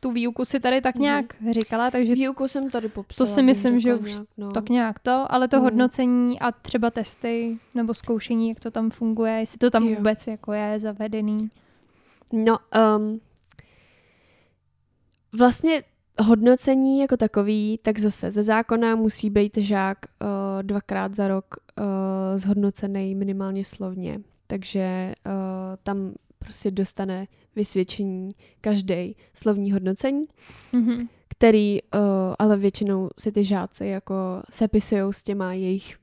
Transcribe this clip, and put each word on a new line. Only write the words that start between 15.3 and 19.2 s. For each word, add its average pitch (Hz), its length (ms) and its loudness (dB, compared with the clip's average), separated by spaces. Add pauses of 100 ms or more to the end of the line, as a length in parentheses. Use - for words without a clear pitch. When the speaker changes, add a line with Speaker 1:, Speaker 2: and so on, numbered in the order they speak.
Speaker 2:
vlastně 262 440 4 (400)
hodnocení 254 760 6
jako 262 160 2
takový, 214 680 0
tak 214 160 0
zase 208 320 -2
ze 208 120 -2
zákona 226 540 2
musí 214 340 0